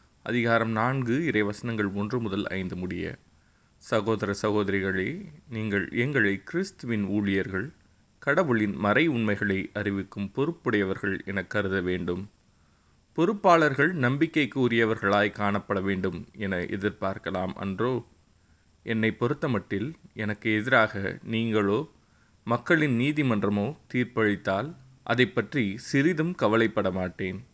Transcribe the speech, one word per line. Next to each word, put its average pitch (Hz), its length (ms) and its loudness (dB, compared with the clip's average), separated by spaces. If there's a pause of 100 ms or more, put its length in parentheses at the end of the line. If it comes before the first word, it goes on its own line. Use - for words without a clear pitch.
(240)
அதிகாரம் 113 480 2
நான்கு, 127 640 0
இறைவசனங்கள் 104 600 -2
ஒன்று 104 280 -2
முதல் 101 260 -4
ஐந்து 92 280 -6
முடிய. 90 420 -6 (600)
சகோதர 107 640 -2
சகோதரிகளே, 98 840 0 (240)
நீங்கள் 107 400 -2
எங்களை 117 540 0
கிறிஸ்துவின் 131 600 -4
ஊழியர்கள், 98 720 -2 (460)
கடவுளின் 127 560 2
மறை 104 320 4
உண்மைகளை 104 680 0
அறிவிக்கும் 101 640 -4
பொறுப்புடையவர்கள் 104 880 -2
என 98 200 -4
கருத 98 360 0
வேண்டும். 90 480 -2 (840)
பொறுப்பாளர்கள் 165 760 4
நம்பிக்கைக்கு 139 760 2
உரியவர்களாய் 107 720 2
காணப்பட 101 440 0
வேண்டும் 95 460 -2 (100)
என 95 200 -2
எதிர்பார்க்கலாம் 95 960 -4
அன்றோ? 110 520 -4 (760)
என்னை 110 360 0
பொறுத்தமட்டில் 120 720 -2 (200)
எனக்கு 107 400 -2
எதிராக 107 680 2
நீங்களோ 110 680 0 (520)
மக்களின் 143 520 2
நீதிமன்றமோ 117 840 0 (160)
தீர்ப்பளித்தால் 110 840 0 (280)
அதை 120 240 2
பற்றி 107 500 -2
சிறிதும் 156 580 0
கவலைப்பட 107 560 2
மாட்டேன். 92 640 -6